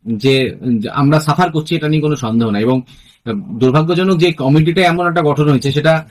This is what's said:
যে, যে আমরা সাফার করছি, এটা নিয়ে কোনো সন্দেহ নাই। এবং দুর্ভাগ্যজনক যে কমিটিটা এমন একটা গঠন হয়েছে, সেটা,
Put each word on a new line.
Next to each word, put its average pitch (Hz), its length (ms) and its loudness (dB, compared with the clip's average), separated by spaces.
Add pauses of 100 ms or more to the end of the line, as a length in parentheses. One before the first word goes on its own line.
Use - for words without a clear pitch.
যে, 123 500 0 (220)
যে 107 120 -6
আমরা 143 300 2
সাফার 165 320 -2
করছি, 156 240 -4
এটা 151 120 -4
নিয়ে 156 140 0
কোনো 151 140 0
সন্দেহ 117 340 -2
নাই। 104 120 -2
এবং 127 200 0 (540)
দুর্ভাগ্যজনক 156 800 0
যে 170 140 2
কমিটিটা 156 500 2
এমন 175 260 2
একটা 165 140 0
গঠন 147 280 2
হয়েছে, 135 220 0
সেটা, 156 380 0